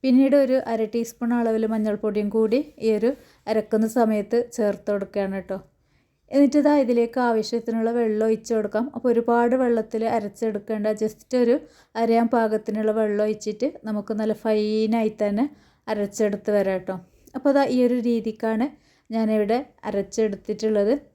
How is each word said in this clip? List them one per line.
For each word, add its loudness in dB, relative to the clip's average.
പിന്നീട് 4
ഒരു 2
അര -2
ടീസ്പൂൺ -4
അളവിൽ 0
മഞ്ഞൾപ്പൊടിയും -2
കൂടി 2
ഈ 2
ഒരു 0
അരക്കുന്ന 0
സമയത്ത് 0
ചേർത്ത് -2
കൊടുക്കുകയാണ് -4
ട്ടോ. -8
എന്നിട്ട് 4
ഇതാ 4
ഇതിലേക്ക് 0
ആവശ്യത്തിനുള്ള 0
വെള്ളം 0
ഒഴിച്ച് -2
കൊടുക്കാം. -2
അപ്പോൾ -2
ഒരുപാട് 2
വെള്ളത്തിൽ 0
അരച്ചെടുക്കേണ്ട, -4
just -6
ഒരു 4
അരയാൻ 2
പാകത്തിനുള്ള 0
വെള്ളം 0
ഒഴിച്ചിട്ട് -4
നമുക്ക് -6
നല്ല 0
ഫൈനായി 0
തന്നെ 0
അരച്ചെടുത്ത് -2
വരാം 0
ട്ടോ. -6
അപ്പോൾ 0
ദാ 4
ഈ 2
ഒരു 2
രീതിക്കാണ് -2
ഞാനിവിടെ 0
അരച്ചെടുത്തിട്ടുള്ളത്. -2